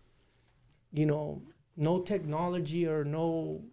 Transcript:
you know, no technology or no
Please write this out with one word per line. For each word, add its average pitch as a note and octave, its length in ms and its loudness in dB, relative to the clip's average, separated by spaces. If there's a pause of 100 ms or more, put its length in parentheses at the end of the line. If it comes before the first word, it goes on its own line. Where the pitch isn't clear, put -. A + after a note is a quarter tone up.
(920)
you D3+ 140 2
know, D3 360 -2 (340)
no E3 240 2
technology E3+ 880 0
or D#3 180 2
no D#3+ 580 -2 (100)